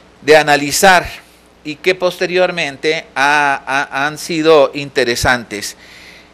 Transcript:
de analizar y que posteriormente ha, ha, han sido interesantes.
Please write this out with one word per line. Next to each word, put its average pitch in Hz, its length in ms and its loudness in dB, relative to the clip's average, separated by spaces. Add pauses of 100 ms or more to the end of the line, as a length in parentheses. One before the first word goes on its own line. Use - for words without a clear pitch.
(200)
de 147 160 4
analizar 147 720 2 (560)
y 151 120 -12
que 185 180 -2
posteriormente 175 1200 -4
ha, 143 520 0
ha, 135 400 -4
han 151 120 -8
sido 156 560 2
interesantes. 123 1000 -4 (580)